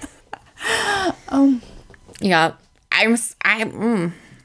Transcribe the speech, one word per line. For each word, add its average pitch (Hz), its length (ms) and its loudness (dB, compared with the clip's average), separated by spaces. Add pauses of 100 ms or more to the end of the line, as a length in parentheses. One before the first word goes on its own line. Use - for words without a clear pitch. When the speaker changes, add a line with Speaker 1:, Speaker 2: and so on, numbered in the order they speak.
Speaker 1:
<laughs> - 40 -16 (1300)
Oh. 269 260 4 (600)
Speaker 2:
Yeah. 165 340 2 (380)
I'm, 214 220 2
s-, - 300 0
I, 220 200 0
mm. 190 480 -2 (340)